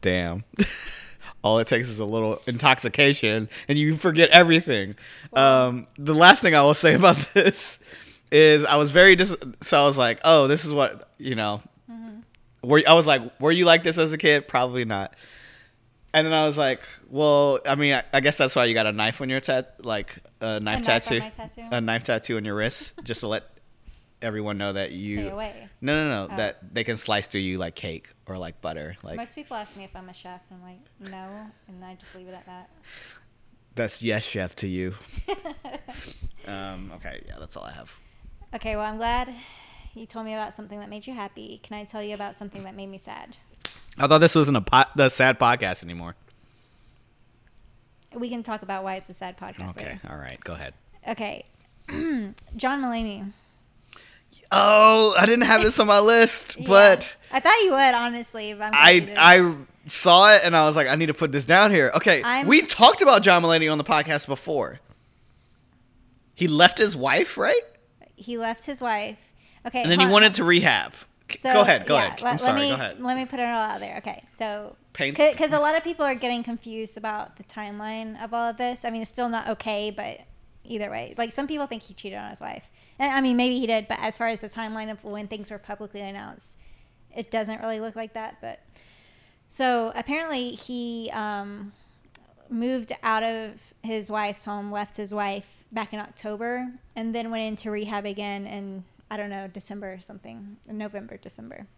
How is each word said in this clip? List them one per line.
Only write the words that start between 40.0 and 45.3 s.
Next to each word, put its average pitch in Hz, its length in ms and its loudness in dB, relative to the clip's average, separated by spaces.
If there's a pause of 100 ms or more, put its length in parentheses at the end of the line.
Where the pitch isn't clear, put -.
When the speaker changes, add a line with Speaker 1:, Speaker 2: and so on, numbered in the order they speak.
Speaker 2:
told 226 200 -16
me 220 80 -12
about 214 200 -10
something 208 260 -18
that 208 100 -18
made 208 160 -18
you 262 80 -16
happy. 220 480 -16
Can - 160 -18
I 208 60 -14
tell 208 180 -14
you 208 140 -12
about 202 200 -12
something 196 280 -16
that 190 100 -18
made 196 140 -16
me 196 100 -18
sad? - 380 -20 (640)
Speaker 1:
I 143 100 0
thought 156 120 8
this 165 140 6
wasn't 143 220 4
a 110 60 2
po-, 127 340 4
the 135 140 4
sad 127 300 4